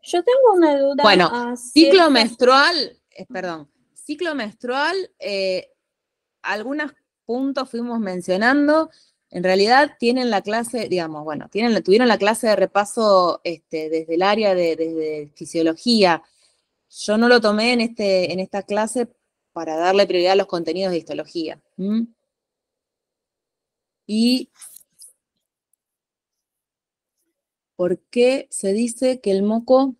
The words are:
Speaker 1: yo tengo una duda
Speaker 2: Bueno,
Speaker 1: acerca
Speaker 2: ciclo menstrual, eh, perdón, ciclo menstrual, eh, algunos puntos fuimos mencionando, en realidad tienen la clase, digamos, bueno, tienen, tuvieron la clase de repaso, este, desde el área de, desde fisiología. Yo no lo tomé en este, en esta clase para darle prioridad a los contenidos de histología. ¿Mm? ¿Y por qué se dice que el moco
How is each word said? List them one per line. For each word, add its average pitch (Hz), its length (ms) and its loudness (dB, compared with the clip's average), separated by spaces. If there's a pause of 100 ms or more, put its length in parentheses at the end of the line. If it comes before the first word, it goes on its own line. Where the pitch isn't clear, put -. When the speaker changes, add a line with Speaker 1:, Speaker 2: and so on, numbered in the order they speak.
Speaker 1:
yo 349 200 -2
tengo 494 320 4
una 302 220 4
duda 277 260 0
Speaker 2:
Bueno, 196 240 6
Speaker 1:
acerca 240 280 -4
Speaker 2:
ciclo 330 540 4
menstrual, 262 880 2 (120)
eh, - 160 -20
perdón, 170 420 -12 (240)
ciclo 302 420 -8
menstrual, 269 600 -6 (240)
eh, 190 520 -6 (720)
algunos 262 500 -8 (340)
puntos 262 440 -4
fuimos 233 300 -8
mencionando, 240 920 0 (400)
en 180 140 -8
realidad 214 560 2
tienen 247 300 0
la 196 120 -2
clase, 226 480 -6
digamos, 160 340 -4
bueno, 151 260 -10
tienen, 214 340 0
tuvieron 226 240 4
la 208 100 4
clase 220 300 0
de 214 80 2
repaso, 196 880 0
este, 160 460 -8
desde 160 260 -4
el 170 80 0
área 208 320 2
de, 170 200 -2
desde 156 600 -6
fisiología. 165 880 0 (680)
Yo - 280 -4
no 233 100 2
lo 240 140 6
tomé 220 320 0
en 240 80 0
este, 196 500 -2
en 185 80 -6
esta 190 240 -8
clase 220 460 -4 (420)
para 160 240 -8
darle 190 320 2
prioridad 180 260 2
a - 40 4
los 196 100 0
contenidos 175 440 -4
de 170 80 -2
histología. 156 640 -10 (140)
¿Mm? 208 280 -4 (2000)
¿Y 240 400 0 (3250)
por 180 240 -2 (100)
qué 254 400 0
se - 220 -6
dice 240 480 -2
que 202 120 -4
el 196 120 0
moco 240 560 0